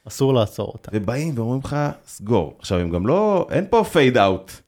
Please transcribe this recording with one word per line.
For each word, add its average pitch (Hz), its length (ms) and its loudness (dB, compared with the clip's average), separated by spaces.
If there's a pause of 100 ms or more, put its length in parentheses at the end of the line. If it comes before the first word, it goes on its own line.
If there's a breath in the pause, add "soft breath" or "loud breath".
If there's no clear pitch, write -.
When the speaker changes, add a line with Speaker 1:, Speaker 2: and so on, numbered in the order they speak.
Speaker 1:
אסור 135 260 0
לעצור 110 380 0
אותה. - 220 -16
Speaker 2:
ובאים 120 420 -2
ואומרים 117 280 -4
לך, 143 120 -6 (300)
"סגור." 101 520 -2
עכשיו, 92 200 -2
הם 87 120 -2
גם 87 160 -2
לא, 196 440 2
אין 170 200 -2
פה 226 140 4
פייד 127 340 4
אאוט. 95 340 2 (160)